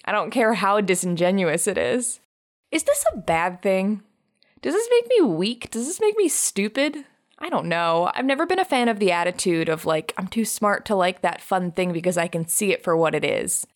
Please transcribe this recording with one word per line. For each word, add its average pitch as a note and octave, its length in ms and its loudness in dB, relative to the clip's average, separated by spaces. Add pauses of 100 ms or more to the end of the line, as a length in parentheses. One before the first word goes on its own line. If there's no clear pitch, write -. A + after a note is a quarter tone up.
I F#3 80 -4
don't E3+ 180 -2
care A#3 220 2
how G3 260 2
disingenuous F3+ 880 0
it F#3 100 -2
is. A#3+ 440 -2 (500)
Is D#4+ 120 -2
this D5 200 0 (100)
a - 40 -10
bad F3 440 -2
thing? G3 400 0 (600)
Does D4 140 -2
this A4+ 140 0
make A#4+ 200 2
me G#4+ 180 6
weak? G3 420 -2
Does A3+ 160 -6
this E4 140 -8
make G#4+ 160 2
me G4 140 2
stupid? C4+ 760 -2 (340)
I D#4+ 120 -10
don't E3+ 180 -2
know. E3+ 480 2
I've B3 80 -2
never C#4 220 0
been F4+ 140 0
a F#4 60 0
fan B3 220 0
of G#3+ 120 0
the G3 120 2
attitude E3+ 560 0
of, D#3+ 180 -2
like, D#3 320 -2
"I'm F#3 100 -6
too A3+ 180 -2
smart - 400 -2
to G#3+ 100 0
like F#3 260 0
that E3+ 200 -2
fun F3+ 320 -2
thing F3+ 180 0
because E3+ 260 -2
I E3+ 100 0
can E3 200 -4
see G3 240 0
it D#3 100 0
for E3+ 140 2
what D#3+ 180 4
it D3+ 120 0
is." - 500 -2